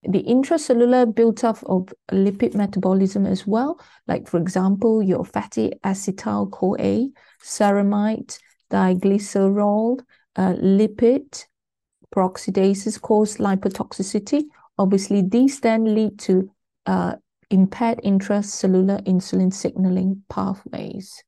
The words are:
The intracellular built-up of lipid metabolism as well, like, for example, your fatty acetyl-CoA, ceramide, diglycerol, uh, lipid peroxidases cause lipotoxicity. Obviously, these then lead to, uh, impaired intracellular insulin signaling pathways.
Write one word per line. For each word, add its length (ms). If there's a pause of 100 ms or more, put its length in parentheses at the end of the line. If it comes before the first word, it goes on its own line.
The 200
intracellular 880
built-up 540
of 260 (180)
lipid 440
metabolism 720
as 180
well, 340 (280)
like, 200
for 100
example, 640
your 200
fatty 500 (120)
acetyl-CoA, 1200 (340)
ceramide, 960 (320)
diglycerol, 1300 (380)
uh, 160
lipid 920 (680)
peroxidases 880
cause 380
lipotoxicity. 1080 (340)
Obviously, 420
these 380
then 340
lead 240
to, 320 (380)
uh, 300 (340)
impaired 520
intracellular 1000
insulin 480
signaling 760
pathways. 1000